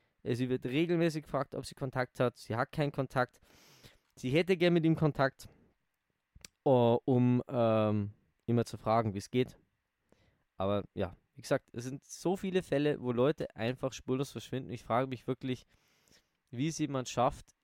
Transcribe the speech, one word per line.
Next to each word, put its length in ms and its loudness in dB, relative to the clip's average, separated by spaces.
Äh, 120 -2
sie 140 -2
wird 160 -2
regelmäßig 580 0
gefragt, 300 -6
ob 120 -10
sie 100 -16
Kontakt 440 -6
hat. 200 0
Sie 160 -6
hat 160 -2
keinen 200 -2
Kontakt. 480 -4
Sie 160 -4
hätte 260 2
gern 160 4
mit 120 4
ihm 100 6
Kontakt, 520 0
äh, 40 2
um, 800 4
ähm, 640 2
immer 180 2
zu 120 -12
fragen, 360 0
wie's 160 -8
geht. 260 0
Aber 260 -2
ja, 200 -4
wie 80 -20
gesagt, 300 -4
es 120 -10
sind 200 -10
so 300 -4
viele 280 -2
Fälle, 380 0
wo 100 -4
Leute 440 0
einfach 380 -4
spurlos 380 -4
verschwinden. 400 -8
Ich 120 -10
frage 240 0
mich 200 -10
wirklich, 400 -6
wie 180 -4
es 120 -6
jemand 280 -4
schafft, 380 0